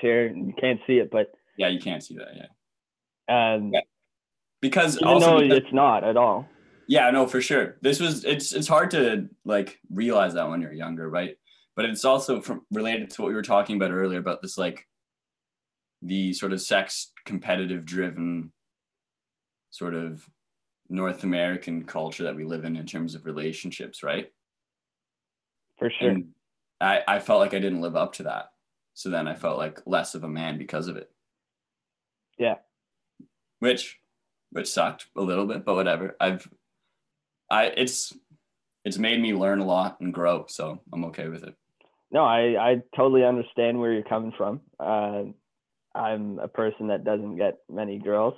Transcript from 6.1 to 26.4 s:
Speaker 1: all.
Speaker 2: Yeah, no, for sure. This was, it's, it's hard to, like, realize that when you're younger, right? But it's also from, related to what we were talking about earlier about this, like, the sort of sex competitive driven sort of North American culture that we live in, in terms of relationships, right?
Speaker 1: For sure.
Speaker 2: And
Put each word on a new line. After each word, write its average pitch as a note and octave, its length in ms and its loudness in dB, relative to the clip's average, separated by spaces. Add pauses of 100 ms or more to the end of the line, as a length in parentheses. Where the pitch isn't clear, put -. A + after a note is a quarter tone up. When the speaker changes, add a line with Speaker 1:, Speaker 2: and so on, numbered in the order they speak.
Speaker 1:
all. A#2+ 320 4 (400)
Speaker 2:
Yeah, C3 240 6
no, C3+ 160 4
for B2+ 140 0
sure. B2+ 400 0
This C#3 180 4
was, E3+ 240 -2
it's, C#3+ 300 -2
it's D3+ 140 -2
hard E3 240 4
to, A2+ 360 2 (160)
like, G2+ 360 -2 (100)
realize G2 460 2
that E2 120 -2
when E2 140 -4
you're D#2 100 -10
younger, E2 380 -8
right? F2 260 -4 (400)
But A2+ 100 -2
it's A2 200 -4
also C3 340 2
from, - 320 -10
related A2 400 -4
to - 120 -10
what F#2+ 60 -2
we G2+ 40 -2
were G#2+ 80 -4
talking G#2 340 2
about F#2+ 160 0
earlier F#2 280 0
about F2+ 220 -4
this, - 160 -12
like, F2+ 300 -4 (1120)
the F#2 320 -2
sort F#2+ 200 -4
of F#2+ 80 -4
sex - 500 -2 (140)
competitive F#2 600 -4
driven E2+ 640 -6 (1200)
sort E2+ 240 -8
of E2 340 -10 (580)
North F#2 360 -4
American F2 600 -2
culture D#2+ 400 -8
that D#2 120 -4
we D#2 80 -10
live D#2+ 220 -8
in, E2 100 -4
in D#2 100 -8
terms E2 300 -8
of D#2+ 100 -18
relationships, D#2 800 -10
right? D2 280 -6 (1500)
Speaker 1:
For A#2+ 100 -2 (100)
sure. B2 120 2
Speaker 2:
And F2+ 180 -4 (500)